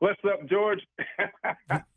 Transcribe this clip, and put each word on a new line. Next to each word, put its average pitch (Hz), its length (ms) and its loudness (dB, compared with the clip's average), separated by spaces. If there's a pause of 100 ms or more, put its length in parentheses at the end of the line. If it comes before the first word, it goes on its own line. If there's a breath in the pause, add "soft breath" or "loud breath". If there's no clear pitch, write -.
What's 190 240 2
up, 196 240 0
George? 202 320 2 (100)
<laughs> - 1040 -6